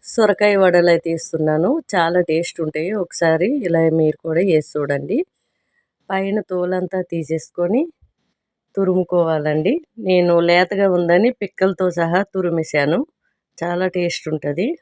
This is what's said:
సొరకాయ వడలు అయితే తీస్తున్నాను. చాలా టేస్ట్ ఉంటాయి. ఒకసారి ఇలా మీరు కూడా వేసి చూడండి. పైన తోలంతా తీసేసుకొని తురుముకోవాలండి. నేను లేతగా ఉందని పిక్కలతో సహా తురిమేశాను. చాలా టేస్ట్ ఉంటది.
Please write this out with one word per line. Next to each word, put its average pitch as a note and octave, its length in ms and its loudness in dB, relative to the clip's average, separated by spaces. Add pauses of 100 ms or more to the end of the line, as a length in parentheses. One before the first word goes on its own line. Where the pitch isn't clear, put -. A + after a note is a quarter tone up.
సొరకాయ G#3 500 2
వడలు F3+ 340 4
అయితే E3 220 2
తీస్తున్నాను. D#3+ 580 0 (180)
చాలా E3+ 340 0
టేస్ట్ E3 400 -2
ఉంటాయి. D#3 340 -6
ఒకసారి E3+ 520 0 (160)
ఇలా E3 180 0 (100)
మీరు D#3 260 0
కూడా D#3+ 240 -2
వేసి E3 300 0
చూడండి. D3 460 -4 (920)
పైన G3 320 -2
తోలంతా F3+ 600 -4
తీసేసుకొని F3 800 -4 (920)
తురుముకోవాలండి. F3 1000 0 (260)
నేను F3+ 400 2
లేతగా F3 500 2
ఉందని F3 420 2
పిక్కలతో F#3+ 600 -2
సహా E3+ 320 0
తురిమేశాను. E3 760 -2 (580)
చాలా F3 300 -2
టేస్ట్ F3 400 -4
ఉంటది. D3+ 400 -4 (140)